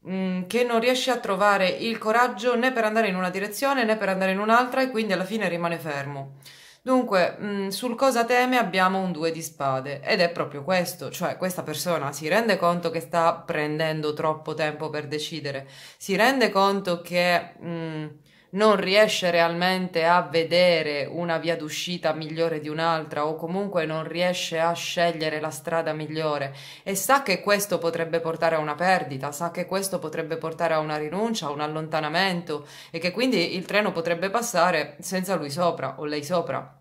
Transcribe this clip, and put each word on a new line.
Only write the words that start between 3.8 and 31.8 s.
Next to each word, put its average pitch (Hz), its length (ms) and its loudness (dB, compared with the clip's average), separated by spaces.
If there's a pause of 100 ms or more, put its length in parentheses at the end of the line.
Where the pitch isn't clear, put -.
né 220 120 2
per 202 120 -2
andare 190 240 2
in 190 60 0
un'altra 240 440 4
e 262 80 0
quindi 220 220 0
alla 180 120 0
fine 202 240 -2
rimane 170 300 -2
fermo. 139 600 -8 (460)
Dunque, 233 560 2
mm, 202 280 -4
sul 233 260 -4
cosa 233 300 2
teme 247 340 4
abbiamo 190 400 2
un 185 140 -2
due 165 180 0
di 160 100 -6
spade 139 600 -4
ed 170 180 2
è 170 100 4
proprio 143 340 -6
questo, 180 480 -2
cioè 156 240 -4
questa 180 260 -4
persona 151 500 -2
si 151 140 -8
rende 208 300 4
conto 170 340 2
che 165 80 -4
sta 165 360 2
prendendo 156 800 -2
troppo 156 400 -2
tempo 151 360 -2
per 151 160 -6
decidere, 143 600 -6 (280)
si 190 200 -2
rende 233 340 4
conto 196 500 2
che... 175 520 2 (100)
Mm, 165 440 -6 (480)
non 208 220 6
riesce 190 540 4
realmente 170 720 2
a 175 180 6
vedere 165 880 2
una 165 280 -2
via 160 180 0
d'uscita 156 560 -4
migliore 160 480 -2
di 147 80 -8
un'altra 156 580 -2
o 156 80 -2
comunque 175 520 -2
non 160 200 -4
riesce 175 520 -2
a 165 140 4
scegliere 160 680 0
la 156 100 -4
strada 160 420 -2
migliore 151 640 -4 (280)
e 196 120 -4
sa 269 280 4
che - 180 0
questo 196 380 2
potrebbe 165 420 -2
portare 165 360 0
a - 20 2
una 151 160 -2
perdita, 147 580 0
sa 170 180 -4
che 175 140 -6
questo 190 340 -4
potrebbe 156 380 -6
portare 160 380 -2
a 156 60 2
una 151 180 -2
rinuncia, 180 480 -2
a 143 40 -4
un 143 100 -6
allontanamento 156 1040 -2 (240)